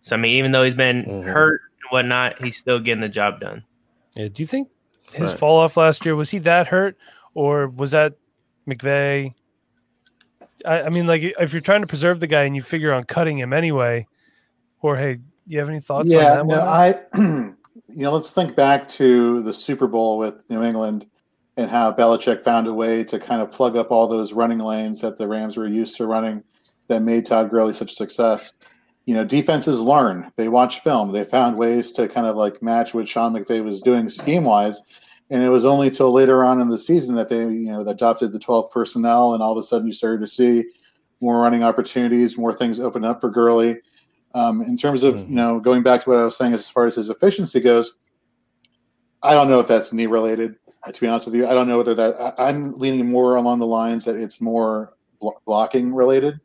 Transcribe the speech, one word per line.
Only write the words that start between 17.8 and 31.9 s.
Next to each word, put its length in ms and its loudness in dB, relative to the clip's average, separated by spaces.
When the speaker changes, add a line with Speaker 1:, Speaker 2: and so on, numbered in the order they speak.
Speaker 4:
you 80 -8
know, 100 -2
let's 180 -4
think 240 -2
back 340 4
to 540 4
the 120 -6
Super 320 -4
Bowl 320 0
with 320 -6
New 120 -4
England 440 -4
and 140 -6
how 220 0
Belichick 500 2
found 260 2
a 40 -4
way 320 -2
to 140 -8
kind 240 -4
of 100 -8
plug 240 0
up 140 -2
all 160 4
those 260 -4
running 280 0
lanes 420 -6
that 160 -8
the 100 -6
Rams 280 -6
were 100 -6
used 300 -4
to 100 -4
running 360 -4
that 140 0
made 240 0
Todd 240 0
Gurley 240 2
such 180 -10
a 40 -16
success. 560 -2
You 80 -2
know, 100 0
defenses 560 0
learn. 560 0
They 120 -2
watch 320 2
film. 300 0
They 140 -4
found 340 0
ways 340 0